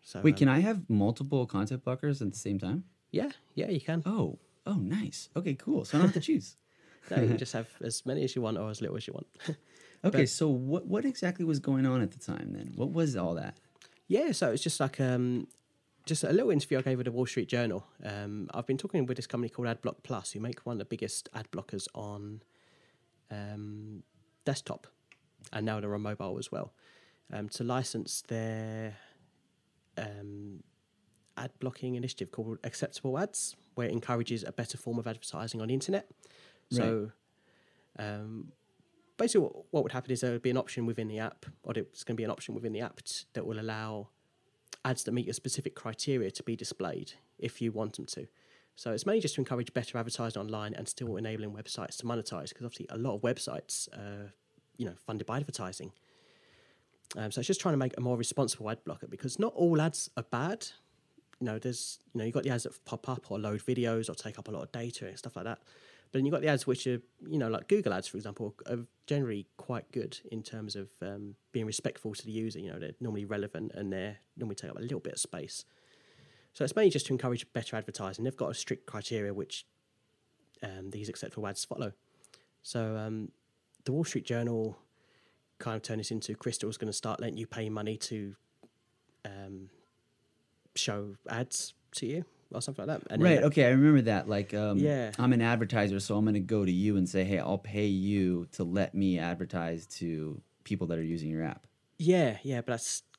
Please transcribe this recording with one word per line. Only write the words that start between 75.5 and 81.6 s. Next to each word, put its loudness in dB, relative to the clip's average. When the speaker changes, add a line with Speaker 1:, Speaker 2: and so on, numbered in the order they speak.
Speaker 1:
So 0
it's 0
mainly 10
just 0
to 0
encourage -2
better -4
advertising. -6
They've -2
got 0
a -6
strict -4
criteria -4
which, -6
um, -10
these -6
acceptable -6
ads -4